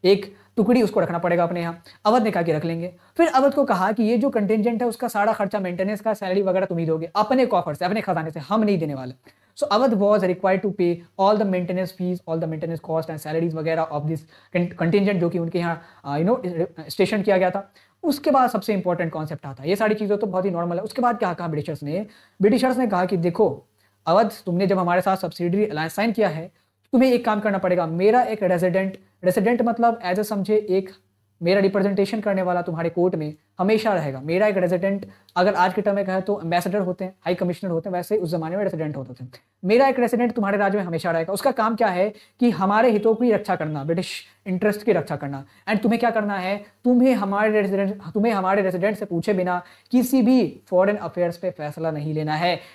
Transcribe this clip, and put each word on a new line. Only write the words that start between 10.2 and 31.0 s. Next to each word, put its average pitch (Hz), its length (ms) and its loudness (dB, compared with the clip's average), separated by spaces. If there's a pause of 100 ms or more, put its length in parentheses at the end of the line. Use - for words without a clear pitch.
to 196 60 -2
pay 175 240 0 (260)
all 208 160 4
the 208 80 2
maintenance 180 460 -2
fees, 180 260 -4
all 165 220 -6
the 165 80 -2
maintenance 160 420 -6
cost 160 200 -2
and 156 140 -10
salaries 165 300 -2
वगैरह 160 400 -2
of 147 80 -4
this 156 180 -4 (380)
con-, 175 160 -2
contingent 196 400 2
जो 170 160 0
कि 175 100 -2
उनके 165 200 -4
यहाँ, 170 220 -4 (240)
अ, 143 140 -4
you 175 100 2
know, 180 360 -2 (240)
स्टेशन 202 320 0
किया 202 160 2
गया 180 120 2
था। 196 220 -6 (320)
उसके 302 280 0
बाद 262 180 4
सबसे 214 240 -2
इंपॉर्टेंट 180 380 -2
कॉन्सेप्ट 156 340 -8
आता 135 180 -14
है, 151 60 -2
ये 196 60 2
सारी 214 200 2
चीज़ें 208 220 0
तो 214 100 -4
बहुत 185 180 -2
ही 196 60 -2
नॉर्मल 170 260 -2
है। 190 60 -6
उसके 220 180 -6
बाद 240 180 0
क्या 185 140 -2
कहा 170 140 -8
ब्रिटिशर्स 151 360 -6
ने, 165 220 -4 (360)
ब्रिटिशर्स 233 360 4
ने 254 100 2
कहा 185 180 0
कि 185 120 0
देखो 170 480 0 (400)
अवध, 202 260 4 (140)
तुमने 185 220 0
जब 185 120 2
हमारे 175 220 0
साथ 190 160 0
सब्सिडियरी 180 540 -2
अलायंस 156 220 -6
साइन 220 180 0
किया 202 180 0
है, 160 220 -8 (400)
तुम्हें 254 200 6
एक 240 140 2
काम 214 140 0
करना 202 180 0
पड़ेगा, 180 300 0
मेरा 196 340 4
एक 220 220 -2
रेजिडेंट, 185 540 0 (260)
रेजिडेंट 214 380 2
मतलब 233 400 2
as 180 140 -2
a 208 80 0
समझे 202 320 -2
एक 190 340 0 (540)